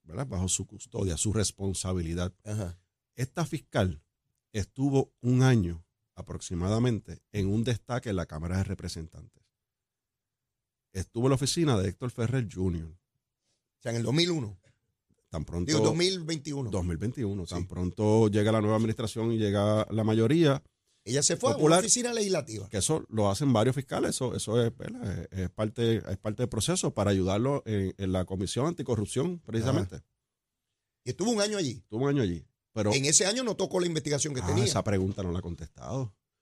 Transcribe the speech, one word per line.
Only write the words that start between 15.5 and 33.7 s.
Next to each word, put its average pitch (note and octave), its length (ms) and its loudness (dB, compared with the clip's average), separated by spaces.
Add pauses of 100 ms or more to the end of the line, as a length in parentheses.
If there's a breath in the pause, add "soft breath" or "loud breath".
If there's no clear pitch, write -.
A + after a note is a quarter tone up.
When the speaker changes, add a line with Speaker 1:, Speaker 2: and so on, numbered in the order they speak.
Speaker 2:
Digo, A2+ 120 4
dos D3+ 120 4
mil F3+ 280 0
veintiuno. C#3+ 480 -6
Speaker 1:
Dos F#2+ 140 -2
mil E2+ 120 -2
veintiuno. G2 480 -4
Tan F2 160 -6
Speaker 2:
Sí. F#2 60 -6
Speaker 1:
pronto G#2+ 600 2
llega G#2 220 2
la A2 100 4
nueva G#2+ 160 2
administración A2 540 -2
y A2+ 60 0
llega G#2 540 2
la A2 120 0
mayoría C3 600 4 (400)
Speaker 2:
Ella B2+ 180 -2
se E3+ 160 2
fue B3+ 120 2
a - 20 4
una C#4+ 60 0
Speaker 1:
popular, E3 240 6
Speaker 2:
oficina A#3+ 320 0
legislativa. F3 560 -2
Speaker 1:
que G#2+ 80 -2
eso - 320 0
lo G#2+ 200 2
hacen C3+ 240 2
varios A#2 220 4
fiscales, - 360 -4
eso, A#2+ 240 -4
eso A2+ 300 0
es, A2+ 100 -2
¿verdad? G2+ 560 -8
Es, F#2+ 80 -8
es F#2 100 -2
parte, A2+ 480 0
es G2 200 -6
parte G#2+ 260 -4
del A#2 60 -2
proceso D#3+ 440 -2
para G2+ 180 2
ayudarlo G2+ 540 2
en, G2 320 -2
en F#2+ 140 -2
la F#2 140 0
Comisión F#2+ 420 -2
Anticorrupción, C3 720 -2
precisamente. A2+ 580 -2
Speaker 2:
Ajá. - 80 -18 (1000)
Y B2 60 -6
estuvo G#3 200 0
un G#3 100 2
año G#3 160 0
allí. D3+ 140 0 (120)
Speaker 1:
Estuvo A#2 220 -4
un C#3+ 40 2
año C#3+ 140 2
allí. E2+ 220 -2 (280)
Pero G#2+ 200 2
Speaker 2:
En C3 120 2
ese D#3 200 4
año A#3 180 -2
no A3 120 -2
tocó F#3 240 -2